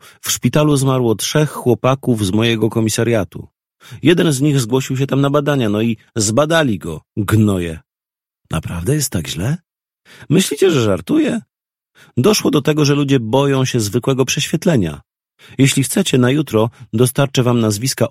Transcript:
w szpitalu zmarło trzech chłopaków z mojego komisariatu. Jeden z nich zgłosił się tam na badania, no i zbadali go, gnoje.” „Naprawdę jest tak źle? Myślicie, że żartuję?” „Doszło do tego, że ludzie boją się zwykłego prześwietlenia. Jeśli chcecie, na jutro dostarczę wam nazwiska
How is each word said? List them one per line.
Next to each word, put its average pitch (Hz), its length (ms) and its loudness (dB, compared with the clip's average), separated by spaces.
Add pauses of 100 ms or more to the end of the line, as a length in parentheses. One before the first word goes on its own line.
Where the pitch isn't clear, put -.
(200)
w - 100 -8
szpitalu 147 460 2
zmarło 131 380 0
trzech 151 360 -2
chłopaków 123 760 0
z 92 60 -2
mojego 110 380 0
komisariatu. 113 800 -2 (540)
Jeden 170 300 2
z 131 80 -4
nich 139 200 2
zgłosił 127 360 -2
się 135 100 -2
tam 135 140 -2
na 139 100 2
badania, 143 380 0
no 104 140 0
i 117 140 -2 (200)
zbadali 123 640 0
go, 78 220 -10 (160)
gnoje.” 95 640 0 (680)
„Naprawdę 87 440 -4
jest 151 160 -2
tak 82 180 -6
źle? 120 300 -4 (720)
Myślicie, 190 400 2
że 143 120 2
żartuję?” 208 580 0 (760)
„Doszło 202 340 2
do 151 120 0
tego, 151 220 2
że 143 100 2
ludzie 139 260 2
boją 131 440 0
się 127 160 -2
zwykłego 120 440 -2
prześwietlenia. 127 760 -2 (580)
Jeśli 135 240 2
chcecie, - 360 0
na 123 120 4
jutro 117 400 0 (220)
dostarczę 127 500 2
wam 120 180 2
nazwiska 110 500 -2